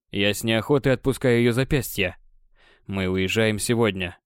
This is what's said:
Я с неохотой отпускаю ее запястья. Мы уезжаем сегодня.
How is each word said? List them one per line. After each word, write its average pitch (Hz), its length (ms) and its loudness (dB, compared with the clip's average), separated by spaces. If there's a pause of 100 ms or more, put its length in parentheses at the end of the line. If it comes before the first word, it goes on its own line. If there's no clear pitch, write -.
Я 101 240 0
с - 80 -10
неохотой 117 520 2
отпускаю 123 440 0
ее 120 140 4
запястья. 117 640 -2 (720)
Мы 98 220 -2
уезжаем 101 500 0
сегодня. 98 680 -2